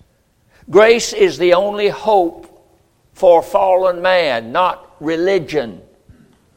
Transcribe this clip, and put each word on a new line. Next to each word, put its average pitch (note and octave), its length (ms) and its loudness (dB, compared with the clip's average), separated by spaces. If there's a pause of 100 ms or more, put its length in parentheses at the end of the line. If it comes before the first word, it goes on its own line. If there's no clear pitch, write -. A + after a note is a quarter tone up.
(720)
Grace A3 420 4
is F#3+ 240 0
the F3 180 2
only G3+ 340 -2
hope F#3 640 -2 (600)
for E3+ 280 4
fallen F#3 580 -2
man, D3+ 520 -2
not F3 480 -4
religion, D#3 800 -4 (760)